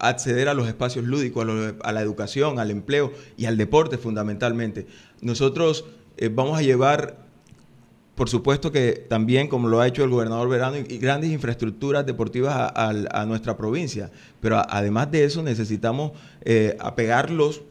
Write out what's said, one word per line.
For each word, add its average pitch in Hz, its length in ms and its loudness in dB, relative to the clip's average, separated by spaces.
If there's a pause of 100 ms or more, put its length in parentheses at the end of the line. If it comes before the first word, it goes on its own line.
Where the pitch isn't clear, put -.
acceder 123 480 0
a 147 60 2
los 123 120 0
espacios 123 380 -4
lúdicos, 123 380 -2
a 113 40 -2
lo-, 110 360 -2
a 110 100 -4
la 110 100 0
educación, 113 560 -2
al 107 120 -2
empleo 135 420 0 (240)
y 113 100 -6
al 113 100 0
deporte 127 420 4
fundamentalmente. 110 880 -4 (340)
Nosotros, 139 640 0 (320)
eh, 113 120 -2
vamos 131 300 0
a 156 40 0
llevar, 135 640 2 (920)
por 123 120 0
supuesto 135 440 0
que 127 360 2
también, 120 400 2
como 123 200 0
lo 113 120 4
ha 123 60 6
hecho 127 160 0
el 131 80 2
gobernador 117 380 0
Verano, 131 280 0
y, 123 160 -8
y 120 60 -10
grandes 143 320 0
infraestructuras 135 760 -2
deportivas 123 500 -2
a, 123 120 0
al-, 110 460 0
a 104 140 -2
nuestra 113 300 -4
provincia, 110 540 -4 (300)
pero 107 160 2
a-, 101 120 2
además 104 420 0
de 151 140 4
eso 156 180 0
necesitamos, 113 720 -2 (320)
eh, 110 360 4
apegarlos, 147 920 0